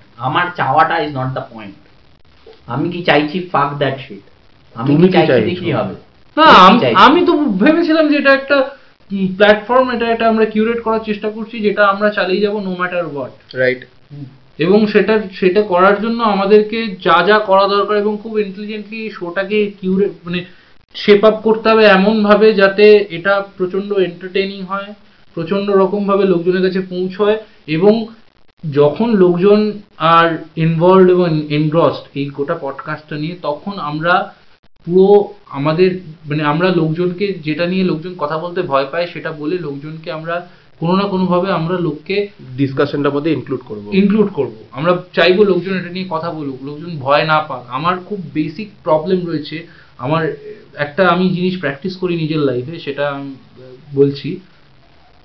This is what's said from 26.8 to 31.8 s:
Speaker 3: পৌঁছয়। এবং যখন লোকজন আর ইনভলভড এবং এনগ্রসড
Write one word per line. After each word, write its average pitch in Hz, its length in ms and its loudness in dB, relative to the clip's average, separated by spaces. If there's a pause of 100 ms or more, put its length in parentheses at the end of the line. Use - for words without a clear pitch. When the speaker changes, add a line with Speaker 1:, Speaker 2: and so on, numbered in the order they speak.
Speaker 3:
পৌঁছয়। 185 560 -2 (300)
এবং 208 400 2 (640)
যখন 147 420 2
লোকজন 202 580 4 (260)
আর 165 460 2 (120)
ইনভলভড 170 540 4
এবং 165 380 2
এনগ্রসড 151 640 0